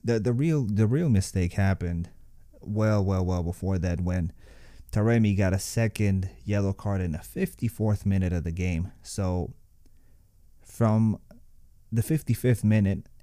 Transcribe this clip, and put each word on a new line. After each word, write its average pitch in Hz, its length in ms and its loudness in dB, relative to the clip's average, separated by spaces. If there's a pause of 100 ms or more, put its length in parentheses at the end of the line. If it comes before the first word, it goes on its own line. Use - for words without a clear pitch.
the, 226 160 0
the 123 140 0
real, 147 320 0
the 107 200 2
real 143 240 0
mistake 95 440 0
happened 87 580 -2 (500)
well, 107 420 0
well, 92 220 2
well 90 160 0
before 90 380 -2
that, 87 220 -2
when 90 320 -2 (580)
Taremi 107 440 2
got 95 180 2
a 95 60 0
second 101 680 -2 (160)
yellow 101 260 0
card 98 300 -4
in 85 120 -4
the 87 60 -8
fifty-fourth 110 880 -4
minute 95 280 2
of 85 100 -2
the 85 80 -4
game. 90 400 -2 (100)
So 90 520 -4 (1080)
from 110 580 2 (720)
the 113 120 0
fifty-fifth 123 600 0
minute 101 440 2 (160)